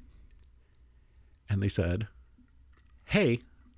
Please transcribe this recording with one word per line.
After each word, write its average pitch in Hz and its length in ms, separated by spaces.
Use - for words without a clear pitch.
and 101 120
they 101 60
said, 92 400
"Hey, 156 340